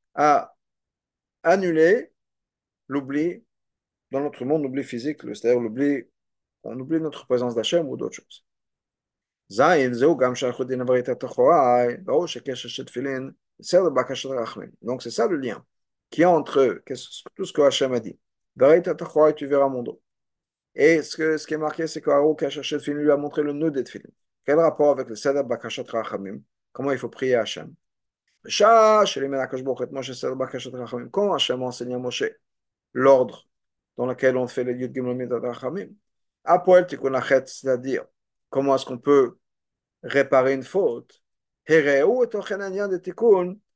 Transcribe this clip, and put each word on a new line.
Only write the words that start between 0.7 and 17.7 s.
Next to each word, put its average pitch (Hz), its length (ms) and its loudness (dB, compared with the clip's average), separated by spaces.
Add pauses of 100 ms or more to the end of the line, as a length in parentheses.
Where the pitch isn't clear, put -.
annuler 175 680 2 (760)
l'oubli 143 560 -4 (680)
dans 135 100 -4
notre 143 240 -8
monde, 151 180 0
l'oubli 135 200 -6
physique, 131 400 -8
le, 120 100 -10
c'est-à-dire 120 260 2
l'oubli, 127 440 -2 (600)
on 117 160 -12
oublie 151 200 -4
notre 156 260 -10
présence 123 300 -2
d'Hachem 151 320 0
ou 127 100 -8
d'autres - 180 -8
choses. - 280 -20 (1040)
זין, 131 460 2
זהו 139 240 2
גם 127 180 0
שייכות 123 320 -6
דין 127 140 -6
הברית 127 280 0
התחתונה, 127 460 2 (480)
ברור 160 240 0
שקשר 127 400 -10
של - 180 -12
תפילין, 135 460 -8 (280)
בסדר, 180 300 2
בקשת 131 400 -2
רחמים. 113 400 -8 (120)
Donc, 123 200 -6
c'est 120 100 -12
ça 233 160 0
le 185 100 -2
lien. 127 260 -8 (500)
qui 143 80 2
est 165 40 6
entre 156 340 2
eux, 120 260 2
qu'est-ce, - 380 -14 (100)
tout 196 100 -10
ce 175 80 -10
que 147 120 2
Hachem 135 280 2